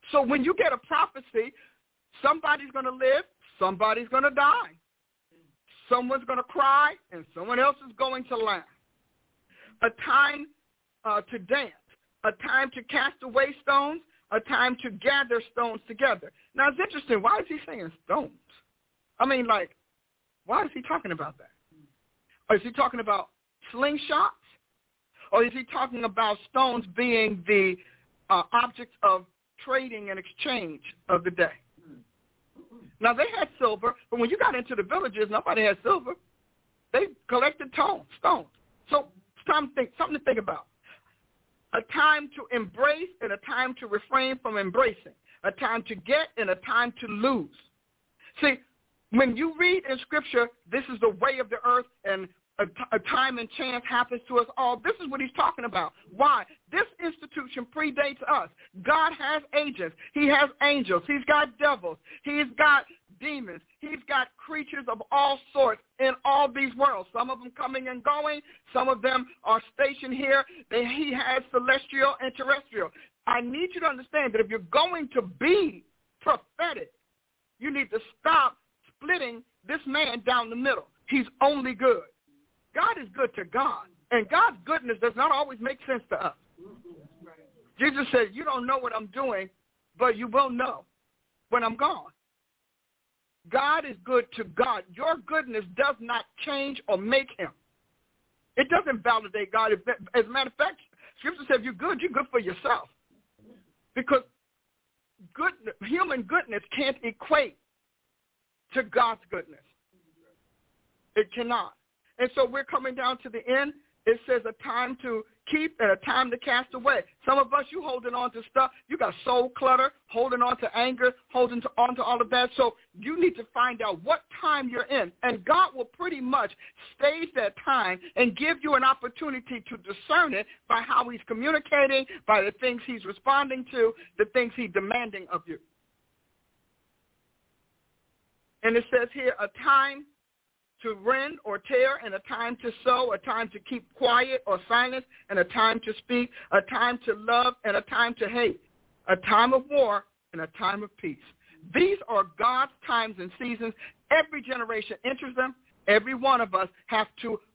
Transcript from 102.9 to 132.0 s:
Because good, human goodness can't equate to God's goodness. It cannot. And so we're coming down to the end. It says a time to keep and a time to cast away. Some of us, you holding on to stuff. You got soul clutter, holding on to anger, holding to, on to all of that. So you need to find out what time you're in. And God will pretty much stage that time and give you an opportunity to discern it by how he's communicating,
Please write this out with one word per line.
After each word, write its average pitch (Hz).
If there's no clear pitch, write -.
Because 254
good, 359
human 294
goodness 214
can't 262
equate 262
to 254
God's 226
goodness. 160
It 214
cannot. 233
And 254
so 269
we're 269
coming 262
down 254
to 254
the 226
end. 277
It 233
says 247
a 220
time 247
to 226
keep 311
and 214
a 190
time 262
to 240
cast 254
away. 254
Some 269
of 262
us, 285
you 339
holding 247
on 247
to 226
stuff. 262
You 262
got 226
soul 247
clutter, 262
holding 247
on 247
to 220
anger, 254
holding 247
to, -
on 247
to 254
all 240
of 220
that. 247
So 233
you 277
need 349
to 220
find 247
out 190
what 311
time 285
you're 247
in. -
And 240
God 339
will 247
pretty 339
much 254
stage 320
that 220
time 226
and 233
give 302
you 294
an 254
opportunity 262
to 226
discern 262
it 208
by 233
how 240
he's 240
communicating, 277